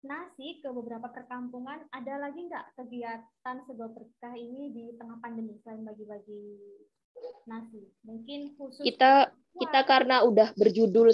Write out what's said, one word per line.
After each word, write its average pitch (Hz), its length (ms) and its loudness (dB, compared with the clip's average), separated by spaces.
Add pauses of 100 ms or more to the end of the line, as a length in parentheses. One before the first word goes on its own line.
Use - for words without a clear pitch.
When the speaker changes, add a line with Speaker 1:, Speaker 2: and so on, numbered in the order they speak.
Speaker 1:
nasi 311 560 -14
ke 285 80 -10
beberapa 240 400 -10
perkampungan, 247 800 -14
ada 269 320 -10
lagi 294 240 -10
nggak - 320 -14
kegiatan 240 880 -12
Sego 226 240 -14
Berkah 240 480 -18
ini 254 320 -12
di 233 240 -14
tengah 233 240 -18
pandemi 226 480 -12
selain 220 160 -16
bagi-bagi 208 640 -16 (1040)
nasi? 226 320 -14 (240)
Mungkin 277 560 -14
khusus 269 240 -12
Speaker 2:
Kita, 269 400 6
Speaker 1:
perempuan. - 320 -20
Speaker 2:
kita 269 220 0 (100)
karena 262 320 6
udah 220 320 6
berjudul 220 600 6